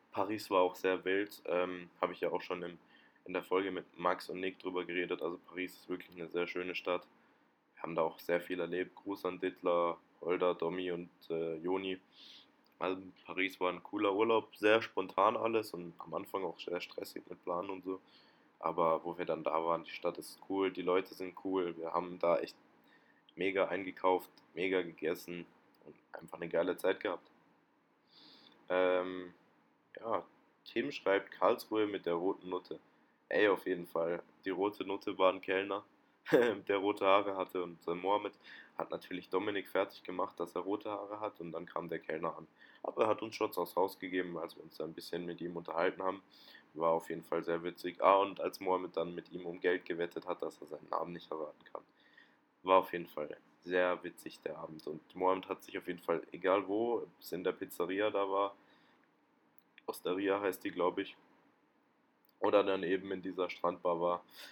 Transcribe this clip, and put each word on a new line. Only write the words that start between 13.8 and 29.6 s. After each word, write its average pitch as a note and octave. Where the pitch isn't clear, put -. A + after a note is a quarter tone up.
cooler G2+
Urlaub, A2
sehr G#2+
spontan G2
alles A2
und F2
am D#2+
Anfang G2
auch E2
sehr F2
stressig -
mit F2+
Planen F2+
und F#2
so. F#2+
Aber E2
wo E2+
wir F2
dann D#2+
da D#2
waren, E2
die -
Stadt E2+
ist -
cool, F#2+
die F#2
Leute F2+
sind F#2
cool, F#2
wir D#2+
haben F2+
da E2+
echt -
mega F#2+
eingekauft, F#2
mega F#2
gegessen E2+
und D#2
einfach E2
eine E2+
geile E2+
Zeit F#2+
gehabt. F#2
Ähm, F#2